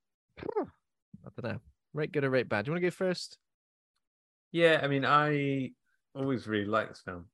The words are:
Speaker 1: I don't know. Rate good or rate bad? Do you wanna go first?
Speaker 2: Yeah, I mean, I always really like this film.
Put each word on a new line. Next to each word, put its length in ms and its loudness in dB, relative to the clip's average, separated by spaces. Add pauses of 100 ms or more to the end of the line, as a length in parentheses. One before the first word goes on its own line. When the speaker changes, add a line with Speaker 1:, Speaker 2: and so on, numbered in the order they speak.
(400)
Speaker 1:
I 880 -10 (120)
don't 120 -6
know. 80 -6 (340)
Rate 160 -4
good 140 0
or 60 0
rate 180 2
bad? 160 0
Do 60 -6
you 20 -2
wanna 100 -2
go 80 0
first? 480 -4 (1120)
Speaker 2:
Yeah, 320 6
I 60 0
mean, 160 0
I 680 2 (460)
always 320 -2
really 160 0
like 240 0
this 160 -18
film. 300 -12